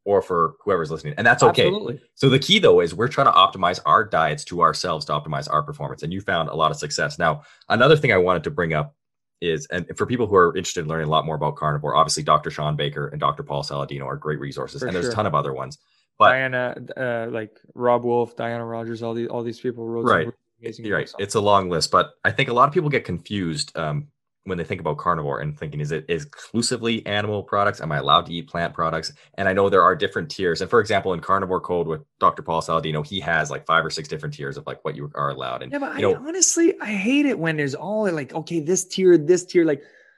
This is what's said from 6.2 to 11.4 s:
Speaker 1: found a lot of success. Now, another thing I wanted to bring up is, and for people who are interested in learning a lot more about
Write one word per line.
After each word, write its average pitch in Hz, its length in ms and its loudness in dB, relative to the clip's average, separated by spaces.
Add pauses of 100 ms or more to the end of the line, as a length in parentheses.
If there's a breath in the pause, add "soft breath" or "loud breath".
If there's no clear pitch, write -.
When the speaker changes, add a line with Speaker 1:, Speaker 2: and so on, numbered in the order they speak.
Speaker 1:
found 85 280 -2
a - 60 -8
lot 78 160 2
of 76 60 -8
success. 76 420 -4
Now, 80 240 0 (240 soft breath)
another 135 300 6
thing 135 160 2
I 95 40 4
wanted 90 280 2
to 82 60 -6
bring 80 220 -2
up 76 220 -2 (460)
is, 80 240 -2
and 87 200 -6 (120)
for 107 80 -2
people 101 220 -2
who 98 100 2
are 85 180 6
interested 90 260 -4
in 78 60 -6
learning 80 200 -2
a - 20 -2
lot 78 160 2
more 78 100 -4
about 73 220 -4